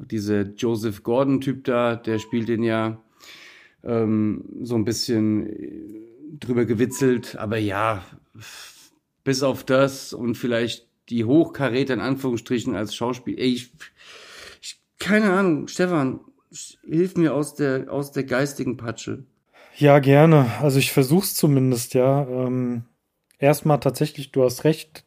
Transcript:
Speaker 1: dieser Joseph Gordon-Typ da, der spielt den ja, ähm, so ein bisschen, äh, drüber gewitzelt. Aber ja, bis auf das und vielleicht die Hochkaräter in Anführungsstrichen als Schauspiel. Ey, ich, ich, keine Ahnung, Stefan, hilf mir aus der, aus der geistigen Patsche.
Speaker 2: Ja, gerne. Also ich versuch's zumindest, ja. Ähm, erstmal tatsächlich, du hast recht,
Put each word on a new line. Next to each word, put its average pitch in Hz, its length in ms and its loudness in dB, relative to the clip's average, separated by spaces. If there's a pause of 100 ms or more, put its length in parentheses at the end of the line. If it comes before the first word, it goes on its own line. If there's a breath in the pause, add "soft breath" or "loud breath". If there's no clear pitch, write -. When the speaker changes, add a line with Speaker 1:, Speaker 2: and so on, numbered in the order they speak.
(100)
Speaker 1:
dieser 104 320 -2
Joseph 107 600 -4
Gordon-Typ 131 640 0
da, 120 320 0
der 113 220 -4
spielt 113 300 -4
den 113 140 0
ja, 113 380 -2 (840 loud breath)
ähm, 107 600 0 (180)
so 120 120 -4
ein 110 100 0
bisschen, 107 640 0
äh, - 540 -12 (400)
drüber 120 240 0
gewitzelt. 123 720 0
Aber 110 220 -6
ja, 104 440 -2 (1200 loud breath)
bis 135 180 -2
auf 131 220 -2
das 135 480 0
und 117 240 -4
vielleicht 117 520 -4 (220)
die 117 140 -2
Hochkaräter 135 680 0
in 104 60 -2
Anführungsstrichen 127 720 -4
als 101 200 -6
Schauspiel. 123 440 -6
Ey, 127 140 -2
ich, 120 200 -8 (920 loud breath)
ich, - 180 -18 (180)
keine 208 340 2
Ahnung, 180 360 0
Stefan, 151 520 -2 (640)
hilf 180 300 0
mir 156 180 2
aus 143 200 -4
der, 135 380 -2
aus 143 200 -6
der 135 120 -4
geistigen 127 540 -2
Patsche. 117 460 -10 (520 soft breath)
Speaker 2:
Ja, 143 220 8
gerne. 143 480 8 (160)
Also 139 160 4
ich 131 140 0
versuch's 147 420 2
zumindest, 131 600 2
ja. 135 320 2
Ähm, 127 580 -4 (540)
erstmal 147 420 2
tatsächlich, 143 520 -4
du 131 120 2
hast 123 200 -2
recht, - 420 -2